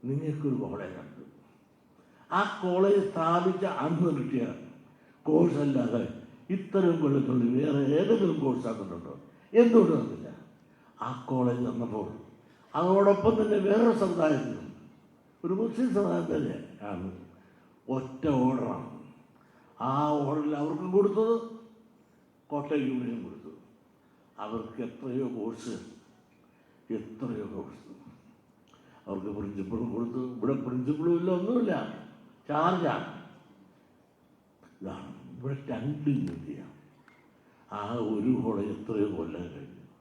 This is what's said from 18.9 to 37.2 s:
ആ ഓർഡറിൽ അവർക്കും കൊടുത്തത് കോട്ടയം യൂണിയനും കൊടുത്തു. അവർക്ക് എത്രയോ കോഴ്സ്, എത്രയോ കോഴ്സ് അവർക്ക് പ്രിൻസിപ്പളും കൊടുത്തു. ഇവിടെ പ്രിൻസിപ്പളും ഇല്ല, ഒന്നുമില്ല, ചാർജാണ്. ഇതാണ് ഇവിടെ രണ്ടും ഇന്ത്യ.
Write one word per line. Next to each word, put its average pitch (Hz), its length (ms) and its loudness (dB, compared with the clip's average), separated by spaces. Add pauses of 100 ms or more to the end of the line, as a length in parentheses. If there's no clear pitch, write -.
ആ - 20 0 (340)
ഓർഡറിൽ 151 360 -2
അവർക്കും 160 340 -4
കൊടുത്തത് 208 400 4 (1160)
കോട്ടയം 147 380 -2
യൂണിയനും 117 360 -4
കൊടുത്തു. - 260 -16 (920)
അവർക്ക് 110 440 -8
എത്രയോ 131 380 -4 (120)
കോഴ്സ്, 113 380 -6 (1200)
എത്രയോ 110 480 -8 (100)
കോഴ്സ് - 260 -12 (1300)
അവർക്ക് 98 300 -6
പ്രിൻസിപ്പളും 101 580 -6
കൊടുത്തു. 120 260 -4 (160)
ഇവിടെ 123 180 -2 (100)
പ്രിൻസിപ്പളും 147 540 -2
ഇല്ല, 180 100 -2 (100)
ഒന്നുമില്ല, 220 340 0 (760)
ചാർജാണ്. 160 600 0 (1700)
ഇതാണ് - 320 -12 (260)
ഇവിടെ 131 180 -6 (160)
രണ്ടും 135 460 0 (160)
ഇന്ത്യ. - 280 -12 (1160)